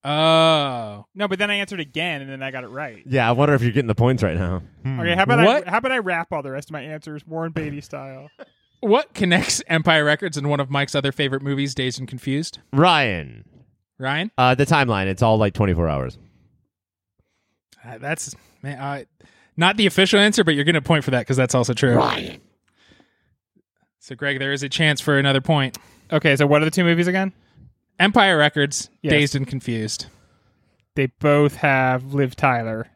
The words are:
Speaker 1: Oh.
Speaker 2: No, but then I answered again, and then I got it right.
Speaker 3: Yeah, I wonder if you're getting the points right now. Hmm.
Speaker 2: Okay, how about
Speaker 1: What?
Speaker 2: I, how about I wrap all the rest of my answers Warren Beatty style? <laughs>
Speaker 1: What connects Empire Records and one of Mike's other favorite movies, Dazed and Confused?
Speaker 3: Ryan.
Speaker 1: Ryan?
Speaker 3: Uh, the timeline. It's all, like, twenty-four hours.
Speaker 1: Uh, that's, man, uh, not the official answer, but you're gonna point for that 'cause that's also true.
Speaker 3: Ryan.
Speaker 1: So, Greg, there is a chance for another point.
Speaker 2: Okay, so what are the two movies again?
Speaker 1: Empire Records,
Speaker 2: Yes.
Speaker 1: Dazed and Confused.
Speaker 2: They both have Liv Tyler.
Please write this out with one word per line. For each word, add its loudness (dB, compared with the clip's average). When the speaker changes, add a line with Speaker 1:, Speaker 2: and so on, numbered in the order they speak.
Speaker 1:
Oh. 0
Speaker 2:
No, -6
but -4
then -2
I 0
answered -6
again, -6
and -14
then -12
I -8
got -10
it -16
right. -14
Speaker 3:
Yeah, 0
I 2
wonder 4
if 2
you're 0
getting 0
the 0
points 2
right -2
now. -4
Hmm. -6
Speaker 2:
Okay, 0
how 2
about 4
Speaker 1:
What? 2
Speaker 2:
I, -6
how 0
about -2
I -2
wrap -4
all -4
the -10
rest -12
of -14
my -12
answers -14
Warren -8
Beatty -8
style? -16
<laughs> -
Speaker 1:
What 2
connects 0
Empire 2
Records 0
and -4
one 0
of -4
Mike's -4
other 0
favorite -4
movies, -4
Dazed -4
and -10
Confused? -6
Speaker 3:
Ryan. 2
Speaker 1:
Ryan? -6
Speaker 3:
Uh, 4
the 2
timeline. 0
It's -2
all, 4
like, 2
twenty-four 0
hours. -4
Speaker 1:
Uh, -18
that's, -10
man, -12
uh, -8
not 0
the 2
official 4
answer, 4
but 4
you're 0
gonna 2
point 0
for -2
that -2
'cause 0
that's 0
also 0
true. 2
Speaker 3:
Ryan. -2
Speaker 1:
So, -18
Greg, -4
there -2
is -4
a -8
chance 0
for 2
another 2
point. 0
Speaker 2:
Okay, 2
so 2
what 4
are 0
the 0
two 0
movies 4
again? -2
Speaker 1:
Empire 4
Records, 2
Speaker 2:
Yes. 0
Speaker 1:
Dazed 2
and -2
Confused. -6
Speaker 2:
They 0
both 4
have 0
Liv 0
Tyler. -2